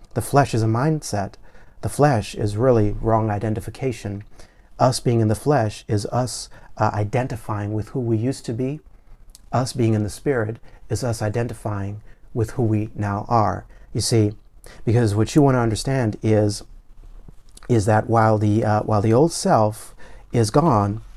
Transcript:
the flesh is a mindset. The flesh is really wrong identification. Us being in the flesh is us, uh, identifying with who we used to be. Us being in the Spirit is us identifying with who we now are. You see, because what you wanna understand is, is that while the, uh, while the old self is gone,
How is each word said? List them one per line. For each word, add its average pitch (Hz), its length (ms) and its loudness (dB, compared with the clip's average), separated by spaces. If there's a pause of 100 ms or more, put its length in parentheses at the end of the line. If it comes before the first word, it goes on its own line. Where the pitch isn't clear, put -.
(140)
the 123 80 -2
flesh 139 320 2
is 110 80 2
a 113 40 2
mindset. 113 680 -2 (480)
The 107 60 -4
flesh 135 460 2
is 104 220 -4
really 110 360 4
wrong 110 380 0
identification. 107 960 -6 (540)
Us 127 200 2
being 117 220 2
in 107 80 4
the 107 60 2
flesh 117 520 0
is 107 200 -2
us, - 420 -4 (280)
uh, 107 160 0
identifying 104 800 -4
with 107 180 -6
who 139 100 -6
we 117 160 0
used 123 300 -4
to 123 60 -6
be. 131 280 -4 (720)
Us 123 200 -2
being 113 220 2
in 107 80 2
the 104 80 -4
Spirit 117 480 -2 (300)
is 110 160 -4
us 117 180 -2
identifying 104 800 -6 (320)
with 110 180 -2
who 127 100 -2
we 107 320 0
now 104 340 -4
are. 101 380 2 (260)
You - 80 -2
see, 107 320 2 (520)
because 113 300 2
what 107 200 0
you 156 80 6
wanna 131 180 4
understand 117 640 -2
is, 107 400 2 (1080)
is 113 180 2
that 110 220 4
while 110 300 4
the, 107 260 2
uh, 107 180 2
while 107 200 0
the 110 100 4
old 151 200 4
self 110 600 0 (380)
is 113 180 2
gone, 110 520 2 (140)